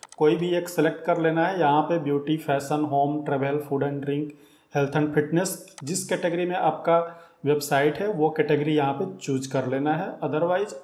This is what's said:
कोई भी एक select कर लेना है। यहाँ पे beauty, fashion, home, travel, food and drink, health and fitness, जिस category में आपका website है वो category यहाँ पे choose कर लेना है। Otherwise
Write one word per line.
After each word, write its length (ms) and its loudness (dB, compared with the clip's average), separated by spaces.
कोई 180 6
भी 180 -2
एक 140 -2
select 360 0
कर 140 2
लेना 280 2
है। 140 -2
यहाँ 220 4
पे 180 0
beauty, 380 0
fashion, 460 -2
home, 400 0
travel, 360 0
food 220 -2
and 180 -2
drink, 320 -4
health 220 0
and 180 2
fitness, 440 0
जिस 240 -6
category 380 -2
में 100 -4
आपका 420 2
website 520 2
है 140 -2
वो 180 2
category 440 2
यहाँ 200 2
पे 100 -4
choose 300 -4
कर 200 -2
लेना 280 0
है। 140 -4
Otherwise 640 0